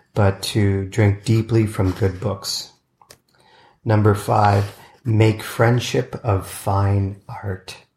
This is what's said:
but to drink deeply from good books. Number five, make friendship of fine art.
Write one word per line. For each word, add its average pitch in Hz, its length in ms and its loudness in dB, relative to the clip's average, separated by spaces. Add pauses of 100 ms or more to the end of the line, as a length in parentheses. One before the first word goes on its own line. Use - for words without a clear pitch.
(140)
but 98 280 0
to 98 440 0
drink 101 380 2
deeply 113 420 2
from 98 260 -2
good 90 280 -2
books. - 520 -8 (1120)
Number 104 320 4
five, 104 600 0 (280)
make 110 400 2
friendship 123 800 0
of 98 240 -2
fine 98 800 -2
art. - 500 -12 (200)